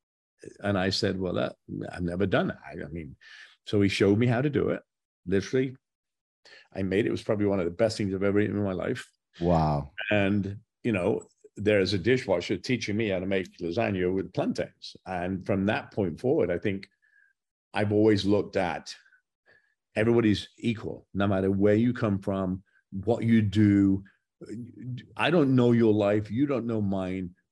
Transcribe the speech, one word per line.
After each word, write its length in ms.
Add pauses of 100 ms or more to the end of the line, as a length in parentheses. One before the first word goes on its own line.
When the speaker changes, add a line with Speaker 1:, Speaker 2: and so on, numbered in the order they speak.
(600)
Speaker 1:
And 180
I 120
said, 280
"Well, 200
uh, 120 (420)
I've 100
never 240
done 220
that." 180
I, 180
I 40
mean, 280 (500)
so 140
he 80
showed 300
me 80
how 160
to 80
do 200
it. 120 (440)
Literally, 500 (1000)
I 80
made 220
it. 40
It 40
was 100
probably 240
one 140
of 60
the 40
best 260
things 180
I've 80
ever 180
eaten 160
in 80
my 80
life. 340 (340)
Speaker 2:
Wow. 520 (180)
Speaker 1:
And, 460 (260)
you 100
know, 300 (340)
there's 360
a 60
dishwasher 580
teaching 400
me 120
how 100
to 80
make 320
lasagna 540
with 200
plantains. 640 (100)
And 380
from 220
that 260
point 280
forward, 300
I 80
think 300 (840)
I've 180
always 320
looked 320
at 380 (1000)
everybody's 540 (100)
equal, 560
no 120
matter 240
where 240
you 180
come 260
from, 440 (280)
what 340
you 180
do. 600 (1120)
I 140
don't 240
know 180
your 200
life. 380
You 160
don't 200
know 140
mine, 500 (220)